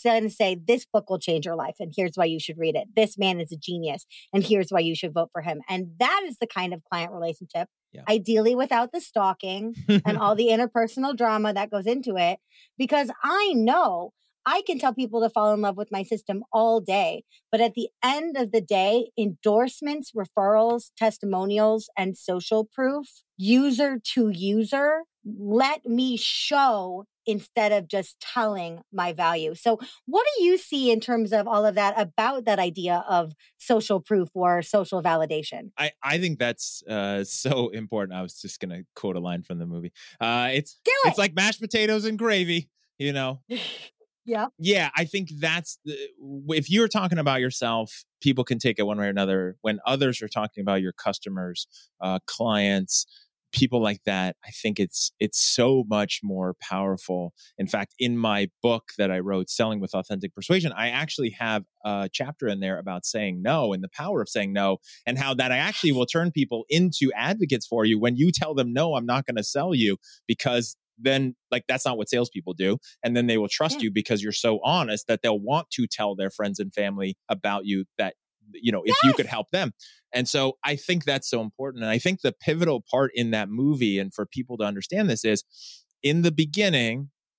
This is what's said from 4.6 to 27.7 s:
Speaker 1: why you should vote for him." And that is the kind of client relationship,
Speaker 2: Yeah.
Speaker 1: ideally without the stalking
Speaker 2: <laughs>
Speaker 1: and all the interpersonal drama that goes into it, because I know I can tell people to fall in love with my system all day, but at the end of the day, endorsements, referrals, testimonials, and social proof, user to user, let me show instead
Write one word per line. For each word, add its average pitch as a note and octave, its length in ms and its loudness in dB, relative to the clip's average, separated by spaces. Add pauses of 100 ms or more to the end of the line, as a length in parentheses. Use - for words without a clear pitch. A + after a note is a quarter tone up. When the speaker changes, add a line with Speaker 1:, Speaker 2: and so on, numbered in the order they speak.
Speaker 1:
why F#3 100 2
you E3 140 0
should D#3+ 200 -6
vote E3 180 0
for E3+ 80 -10
him." D3+ 300 -8
And F#3 280 -6
that E4+ 280 2
is C4+ 120 -10
the A#3 80 -4
kind F#3 280 -6
of E3 100 -14
client E3+ 280 -6
relationship, E3+ 560 -6 (220)
Speaker 2:
Yeah. - 160 -20
Speaker 1:
ideally A3 480 4
without B3 380 0
the F4 80 -4
stalking G3 720 -2
Speaker 2:
<laughs> - 300 2
Speaker 1:
and G#3 140 0
all G#3+ 160 4
the A#3 140 4
interpersonal A#3 680 0
drama G#3+ 380 2
that G3+ 160 -4
goes G3+ 160 -4
into B3 320 -2
it, F3 220 2 (360)
because C4+ 340 2 (120)
I F#4 320 2
know A3+ 580 2 (320)
I E4 220 2
can D#4+ 120 -2
tell B3+ 140 0
people A#3 300 -2
to A3 80 4
fall G#3+ 240 4
in G#3 80 0
love G3 160 0
with G#3 120 -6
my G3 120 -4
system G#3 500 -4
all A3+ 300 4
day, F#3+ 420 0 (260)
but A3+ 120 4
at A3+ 100 2
the A#3 160 -4 (140)
end D4 340 0
of A#3 160 -2
the A3+ 80 4
day, G3+ 580 2
endorsements, A#3+ 960 0
referrals, A3 840 2
testimonials, G#3 960 2
and F#3+ 220 -2
social G#3+ 480 0
proof, C4+ 400 -2 (320)
user B3+ 600 4 (140)
to A3+ 160 4
user, A3 760 0 (200)
let G#3+ 640 0
me B3 320 0
show G#3 880 0 (200)
instead G#3 460 0